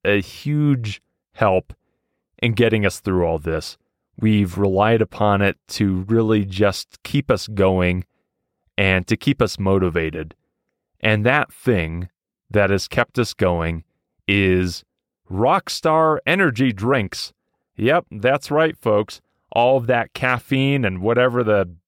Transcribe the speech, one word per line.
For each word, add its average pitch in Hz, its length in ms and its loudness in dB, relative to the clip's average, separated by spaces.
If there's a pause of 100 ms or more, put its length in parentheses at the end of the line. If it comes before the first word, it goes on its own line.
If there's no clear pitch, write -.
a 101 160 2
huge 143 800 -2 (320)
help 95 400 0 (720)
in 117 100 0
getting 110 320 2
us 98 160 -2
through 90 240 0
all 82 140 0
this. 80 400 -6 (400)
We've 101 400 2
relied 101 420 2
upon 104 400 0
it 101 160 0 (120)
to 95 400 -2
really 110 360 2
just 98 580 -2
keep - 280 -2
us 110 180 -2
going 92 560 0 (720)
and 95 300 0
to 113 100 0
keep - 240 -2
us - 180 0
motivated. 82 760 -2 (640)
And 107 240 0
that 135 280 0
thing 87 580 -2 (400)
that 101 180 2
has 98 180 -2
kept - 320 -4
us 117 140 -2
going 82 520 -2 (440)
is 92 560 0 (460)
Rockstar 156 960 0
energy 135 440 0
drinks. 107 600 -4 (440)
Yep, 139 340 0
that's 120 400 -2
right, 156 260 0
folks. 107 460 -2 (300)
All 127 260 4
of 120 80 -4
that 117 260 -2
caffeine 131 720 -2
and 92 160 -4
whatever 120 420 0
the 101 280 0 (180)